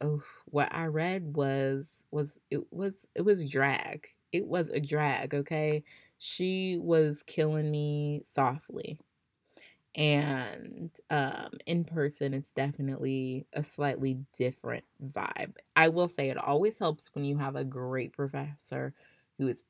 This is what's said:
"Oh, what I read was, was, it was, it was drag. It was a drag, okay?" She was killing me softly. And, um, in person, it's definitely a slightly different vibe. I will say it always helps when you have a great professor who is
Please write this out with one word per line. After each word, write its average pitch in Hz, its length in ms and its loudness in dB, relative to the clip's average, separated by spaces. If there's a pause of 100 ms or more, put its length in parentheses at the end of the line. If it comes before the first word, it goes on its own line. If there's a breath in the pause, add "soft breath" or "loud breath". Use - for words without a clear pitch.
"Oh, 147 220 0 (240 loud breath)
what 143 260 2
I 165 140 -2
read 160 500 -2
was, 135 760 0
was, 147 300 -4 (100)
it - 220 -4
was, 196 420 -6
it - 80 0
was 185 260 4
drag. 139 600 0 (240)
It 180 140 0
was 165 240 0
a 143 100 0
drag, 143 540 0
okay?" 151 500 0 (340 loud breath)
She 185 640 -2
was 160 420 4
killing 156 480 0
me 147 540 0
softly. 143 760 -2 (960 loud breath)
And, 147 960 0 (200)
um, 143 400 0 (160)
in 170 180 2
person, 143 500 -2
it's 139 180 -6
definitely 135 1000 -2
a 151 100 -4
slightly 135 580 -2 (120)
different 123 520 -2 (200)
vibe. - 520 -6 (180)
I 160 140 8
will 175 200 4
say 139 220 0
it - 80 -2
always 175 400 2
helps 156 360 -2
when 143 100 -2
you 143 140 0
have 139 180 -2
a 135 80 -2
great 131 480 -4
professor 139 800 -6 (440 soft breath)
who 135 100 0
is 120 220 -4